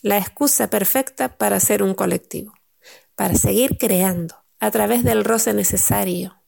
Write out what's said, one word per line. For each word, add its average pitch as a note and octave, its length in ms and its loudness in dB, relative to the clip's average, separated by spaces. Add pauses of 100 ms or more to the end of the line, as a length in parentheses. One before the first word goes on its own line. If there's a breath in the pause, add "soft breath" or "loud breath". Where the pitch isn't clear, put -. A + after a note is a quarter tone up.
La G#3 160 0
excusa F#3+ 520 0
perfecta C4 680 -2
para G3+ 220 0
ser G3+ 240 2
un F#3+ 100 0
colectivo, F#3 600 -4 (640 loud breath)
para - 200 -2
seguir - 420 2
creando F3+ 680 0 (160)
a G#3+ 120 -2
través A3+ 320 0
del A3 200 2
roce A3+ 300 0
necesario F#3+ 960 -2